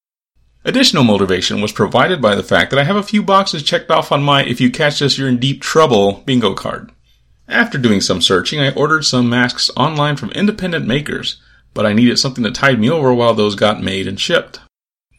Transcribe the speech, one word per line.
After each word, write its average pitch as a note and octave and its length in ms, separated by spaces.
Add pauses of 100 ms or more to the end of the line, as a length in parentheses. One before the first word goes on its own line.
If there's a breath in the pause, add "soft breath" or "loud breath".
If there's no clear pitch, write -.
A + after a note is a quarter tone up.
(640)
Additional A#3+ 400
motivation G2 560
was G#2 120
provided C3 500
by G#2 120
the G2 80
fact F2+ 280
that C3+ 100
I C#3+ 40
have F#3+ 120
a G3+ 60
few G#3 200
boxes F#3+ 400
checked E3+ 280
off D#3 200
on C#3+ 120
my C#3+ 220
"if - 180
you B2 80
catch D3 280
this, C#3 200
you're C3+ 100
in B2 100
deep C3+ 220
trouble" G#2 640
bingo A#2 300
card. - 360 (580)
After A#3+ 280
doing A2 240
some F2+ 220
searching, D3+ 380
I C#3 120
ordered D3+ 320
some B2 240
masks B2 480
online D3 400
from - 140
independent F#3 560
makers, - 540 (340 soft breath)
but G#2+ 100
I G#2 80
needed A#2 260
something B2+ 260
that G2+ 100
tied C3 260
me A2+ 100
over C#3 220
while A#2+ 220
those G#2 200
got G#2 280
made F#2+ 260
and G2 100
shipped. - 400 (600)